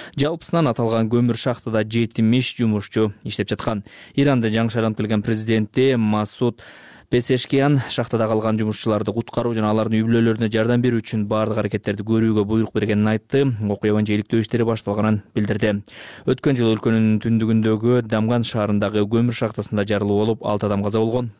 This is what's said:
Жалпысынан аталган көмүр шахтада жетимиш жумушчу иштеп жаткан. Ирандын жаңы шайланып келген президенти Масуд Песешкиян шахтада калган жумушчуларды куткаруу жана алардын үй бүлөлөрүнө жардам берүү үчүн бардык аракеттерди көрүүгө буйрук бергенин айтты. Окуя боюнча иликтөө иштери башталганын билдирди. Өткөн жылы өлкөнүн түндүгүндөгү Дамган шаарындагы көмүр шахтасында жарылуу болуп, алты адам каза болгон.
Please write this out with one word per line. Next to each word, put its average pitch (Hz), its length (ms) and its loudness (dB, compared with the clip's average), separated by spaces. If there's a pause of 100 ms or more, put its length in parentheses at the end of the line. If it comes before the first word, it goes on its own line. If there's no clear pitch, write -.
(140)
Жалпысынан 156 560 0
аталган 113 400 0
көмүр 120 240 2
шахтада 113 480 -2
жетимиш 113 720 0
жумушчу 110 560 0 (140)
иштеп - 260 -6
жаткан. 104 320 -4 (320)
Ирандын 123 460 2
жаңы 113 100 0
шайланып 110 320 -2
келген 110 240 -2
президенти 113 720 0
Масуд 107 640 -2 (480)
Песешкиян 135 800 2
шахтада 117 360 -2
калган 110 320 0
жумушчуларды 107 540 -2
куткаруу 117 420 -4
жана 107 160 0
алардын 110 300 0
үй 110 80 0
бүлөлөрүнө 113 420 2
жардам 117 320 2
берүү 120 200 0
үчүн 107 280 -4
бардык 107 300 0
аракеттерди 104 420 -4
көрүүгө 110 460 2
буйрук 110 260 0
бергенин 104 320 2
айтты. 110 380 0
Окуя 107 480 -2
боюнча 107 240 0
иликтөө 110 240 0
иштери 117 260 0
башталганын 107 540 0 (160)
билдирди. 104 480 -2 (420)
Өткөн 131 320 0
жылы 113 160 2
өлкөнүн 110 480 2
түндүгүндөгү 113 880 2
Дамган 113 340 0
шаарындагы 104 600 -2
көмүр 117 320 0
шахтасында 107 500 -4
жарылуу 104 380 0
болуп, 110 180 -2
алты 107 240 -2
адам 101 160 0
каза 104 160 -2
болгон. 117 420 -2